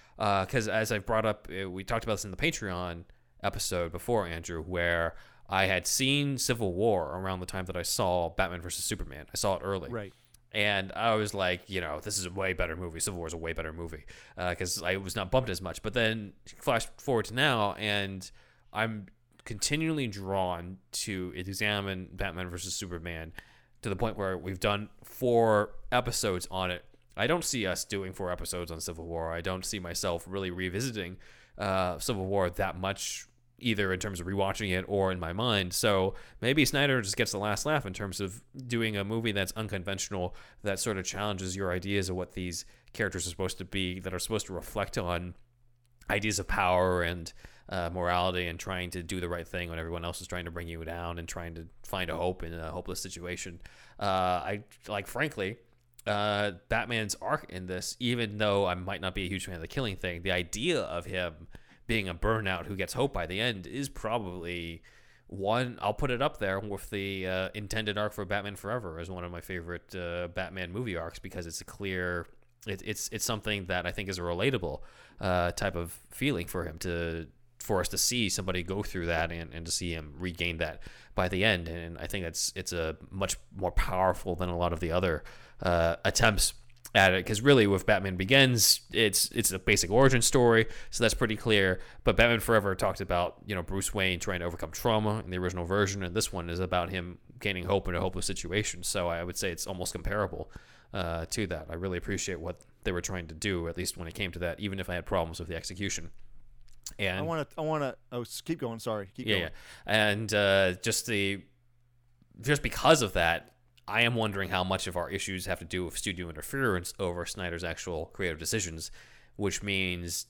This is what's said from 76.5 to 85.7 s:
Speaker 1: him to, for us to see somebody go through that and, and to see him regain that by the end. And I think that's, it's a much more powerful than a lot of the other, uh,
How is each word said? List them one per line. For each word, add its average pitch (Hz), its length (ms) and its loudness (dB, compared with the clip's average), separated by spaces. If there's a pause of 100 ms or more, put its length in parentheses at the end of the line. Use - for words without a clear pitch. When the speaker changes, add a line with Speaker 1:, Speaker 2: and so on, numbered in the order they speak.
Speaker 1:
him 80 140 -10
to, 85 480 -4 (320)
for 95 220 2
us - 80 0
to 95 80 -2
see 117 320 2
somebody 90 340 -2
go 95 180 -2
through 92 260 -2
that 82 240 2
and, 82 220 -8
and 82 120 -8
to 82 60 -4
see 87 220 -2
him 76 240 -8
regain 87 400 -2
that 78 240 -4 (320)
by 92 140 2
the 92 160 2
end. 92 240 4
And 85 320 -8
I 85 80 -6
think 95 160 -4
that's, - 320 -2
it's 92 180 -6
a 80 240 -2 (140)
much - 240 -2 (200)
more 92 160 0
powerful 92 640 2
than 87 140 -2
a 87 80 -2
lot 85 160 2
of 82 60 -4
the 85 120 0
other, 87 320 2 (380)
uh, 85 440 4